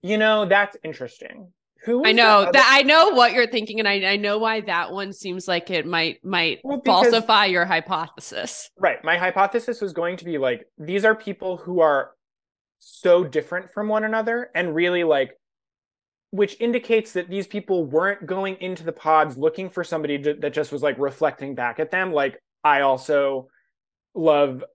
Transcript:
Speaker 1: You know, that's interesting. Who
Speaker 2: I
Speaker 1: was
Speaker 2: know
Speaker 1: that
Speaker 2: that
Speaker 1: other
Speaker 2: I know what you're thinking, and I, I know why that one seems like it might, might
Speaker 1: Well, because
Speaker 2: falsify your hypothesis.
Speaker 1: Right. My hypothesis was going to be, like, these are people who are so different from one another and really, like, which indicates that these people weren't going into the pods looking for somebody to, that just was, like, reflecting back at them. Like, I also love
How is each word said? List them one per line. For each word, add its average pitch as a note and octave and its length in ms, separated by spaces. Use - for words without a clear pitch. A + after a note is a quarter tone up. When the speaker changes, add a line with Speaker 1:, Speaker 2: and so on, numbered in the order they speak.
Speaker 1:
You G#3 160
know, G#3+ 260
that's G3 400
interesting. - 680
Who B3 200
Speaker 2:
I A3 40
Speaker 1:
was A3 80
Speaker 2:
know G#3+ 280
Speaker 1:
that F3+ 80
Speaker 2:
that A#3+ 200
Speaker 1:
other C#4 80
Speaker 2:
I - 20
know D#4+ 280
what B3 220
you're A#3+ 180
thinking, G#3+ 280
and G#3+ 100
I, G3 240
I G3+ 40
know G#3 220
why A3 220
that F3+ 320
one G3 200
seems F#3 360
like F3 220
it D#3+ 160
might, E3 380
might E3+ 380
Speaker 1:
Well, C#4 180
because A#3+ 320
Speaker 2:
falsify A3 340
your F3+ 180
hypothesis. E3 1120
Speaker 1:
Right. F#3 240
My D#3+ 140
hypothesis G3 640
was G3 140
going F3 240
to F3 60
be, E3+ 140
like, B2+ 280
these F#3 260
are A3 100
people F#3+ 440
who F3+ 220
are D3 320
so F3 460
different D#3+ 480
from G#3 160
one G#3+ 160
another A3+ 500
and E3+ 200
really, F3 300
like, D3 280
which G3+ 280
indicates A#3 540
that F3 160
these F#3+ 180
people F#3+ 380
weren't E3+ 420
going F#3+ 360
into F#3 220
the E3 80
pods D#3 440
looking D#3+ 320
for F3 160
somebody D3 360
to, D3 140
that D3 200
just D3 180
was, C#3+ 100
like, C#3+ 160
reflecting C#3 560
back A#2+ 260
at D#3 100
them. F#3 240
Like, C#3 260
I C#3+ 180
also C3+ 680
love C#3+ 500